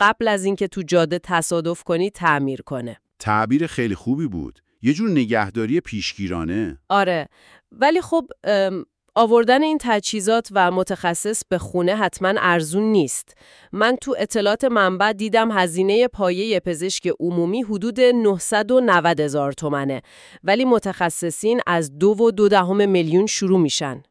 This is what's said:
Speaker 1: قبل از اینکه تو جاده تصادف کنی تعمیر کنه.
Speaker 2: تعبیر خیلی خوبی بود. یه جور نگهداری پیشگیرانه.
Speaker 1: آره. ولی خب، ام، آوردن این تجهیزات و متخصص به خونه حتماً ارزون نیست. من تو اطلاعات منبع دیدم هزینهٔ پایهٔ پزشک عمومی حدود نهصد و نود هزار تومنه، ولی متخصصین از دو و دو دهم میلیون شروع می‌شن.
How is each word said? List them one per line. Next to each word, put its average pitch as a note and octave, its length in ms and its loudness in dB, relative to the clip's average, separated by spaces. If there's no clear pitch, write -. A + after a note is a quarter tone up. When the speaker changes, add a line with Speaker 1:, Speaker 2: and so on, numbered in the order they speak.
Speaker 1:
قبل A3 280 2
از G3 160 0
اینکه G3 240 -2
تو F#3+ 140 -8
جاده E3+ 360 2
تصادف E3+ 640 -2
کنی F3+ 280 -2
تعمیر C#3 520 0
کنه. B2 380 -10
Speaker 2:
تعبیر A2+ 480 0
خیلی A#2+ 280 -2
خوبی C#3+ 320 -4
بود. D#2+ 320 -10
یه B2 100 2
جور G#3 180 -2
نگهداری A2+ 680 0
پیشگیرانه. F2+ 1000 -6
Speaker 1:
آره. F3+ 400 0
ولی D4 280 2
خب، E4 260 -2
ام، G3 400 -2
آوردن A#3 460 4
این D#4 180 0
تجهیزات A3 720 -2
و F#3 180 2
متخصص F#3 800 -4
به F3+ 100 -2
خونه F3+ 380 -2
حتماً F#3+ 420 -2
ارزون E3+ 440 0
نیست. G#3 540 0
من A3+ 280 0
تو C4+ 180 -4
اطلاعات G#3 460 -2
منبع G#3 480 2
دیدم A3 400 0
هزینهٔ F#3+ 560 2
پایهٔ F#3+ 520 -2
پزشک F3 480 -4
عمومی F3 420 -2
حدود G#3+ 380 -4
نهصد A3 680 2
و B3+ 100 4
نود E3+ 400 4
هزار C#3+ 320 -2
تومنه، C#3 500 -4
ولی G#3+ 200 2
متخصصین G3+ 1040 0
از D#3 320 -2
دو F#3 100 4
و A3 220 4
دو G#3 180 2
دهم G3 400 2
میلیون F3+ 380 2
شروع F#3+ 340 2
می‌شن. C#3 500 -2